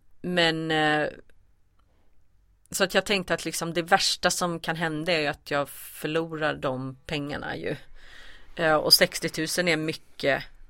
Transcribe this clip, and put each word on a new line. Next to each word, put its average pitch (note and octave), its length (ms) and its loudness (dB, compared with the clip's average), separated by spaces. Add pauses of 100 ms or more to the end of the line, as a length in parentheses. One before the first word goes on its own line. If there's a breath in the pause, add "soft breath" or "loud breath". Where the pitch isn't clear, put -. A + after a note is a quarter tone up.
(220)
men, D#3+ 500 2
eh, D3+ 360 4 (1600)
så - 120 2
att F#3 100 0
jag F#3+ 120 4
tänkte F#3 280 0
att - 120 -2
liksom E3 280 -4
det E3+ 80 2
värsta F3+ 500 4
som F3 280 0
kan E3 160 -2
hända D#3+ 360 -2
är D#3+ 80 4
ju D3 80 0
att - 240 -6
jag C#3+ 180 0
förlorar D#3 840 -4
de C3 500 -4
pengarna C#3+ 500 -6
ju. E3 200 -4 (800 loud breath)
Eh, D#3+ 200 4
och D#3 180 4
sextiotusen F3 760 2
är D#3+ 100 4
mycket D3 680 -2 (260)